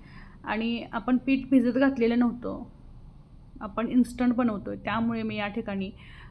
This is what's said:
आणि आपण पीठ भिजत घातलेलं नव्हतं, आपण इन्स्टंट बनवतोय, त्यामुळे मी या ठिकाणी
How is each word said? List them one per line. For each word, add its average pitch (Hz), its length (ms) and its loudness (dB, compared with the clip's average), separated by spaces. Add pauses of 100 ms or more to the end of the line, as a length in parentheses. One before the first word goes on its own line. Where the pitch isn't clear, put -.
(440)
आणि 226 480 -2
आपण 240 260 2
पीठ 269 320 0
भिजत 247 280 6
घातलेलं 240 400 4
नव्हतं, 220 440 0 (1000)
आपण 220 280 -4
इन्स्टंट 247 460 2
बनवतोय, 208 420 -2
त्यामुळे 226 460 -2
मी 214 140 -4
या 208 120 -2
ठिकाणी 202 420 -4 (400)